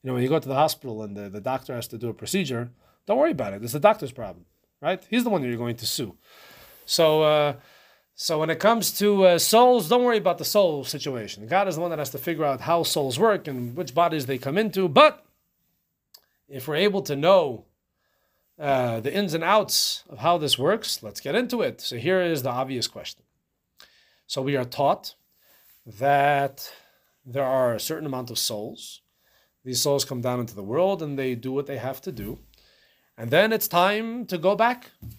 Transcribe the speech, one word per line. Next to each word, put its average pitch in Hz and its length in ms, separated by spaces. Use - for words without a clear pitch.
You 131 60
know, 127 40
when 123 100
you 131 60
go 160 100
to 147 80
the 135 80
hospital 135 460
and 101 160
the, 101 100
the 101 140
doctor 127 320
has 117 160
to 117 80
do 117 120
a 107 40
procedure, 123 560
don't 214 100
worry 302 140
about 113 220
it. 104 100
It's 117 100
the 147 60
doctor's 202 320
problem, 95 340
right? 190 300
He's 240 140
the 247 80
one 165 120
you're 120 140
going 120 200
to 113 100
sue. 104 280
So, 156 380
uh, 151 300
so 160 260
when 156 100
it 160 100
comes 220 400
to, 202 260
uh, 175 140
souls, 240 500
don't 247 160
worry 233 120
about 180 200
the 160 80
soul 160 400
situation. 113 640
God 190 200
is 170 80
the 160 60
one 175 80
that 160 100
has 135 120
to 143 60
figure 156 280
out 131 160
how 165 220
souls 135 360
work 208 280
and 123 280
which 143 180
bodies 160 320
they 131 120
come 139 200
into. 196 300
But 294 380
if 135 200
we're 143 80
able 196 260
to 143 140
know, 151 500
uh, 127 440
the 139 120
ins 190 200
and 165 100
outs - 640
of 127 120
how 170 180
this 151 200
works, 165 460
let's 104 160
get 143 160
into 240 260
it. 131 200
So - 160
here 180 240
is 165 200
the 127 100
obvious 127 360
question. - 360
So - 140
we 139 140
are 127 80
taught 143 520
that 139 840
there 131 180
are 131 300
a 107 80
certain 160 240
amount 127 260
of 107 80
souls. 117 600
These 123 160
souls 143 240
come 123 160
down 123 180
into 117 160
the 101 80
world 165 400
and 143 160
they 131 160
do 127 160
what 139 160
they 139 120
have 131 240
to 185 100
do. 104 260
And 117 140
then 208 220
it's - 140
time 214 580
to 180 120
go 185 180
back. 240 360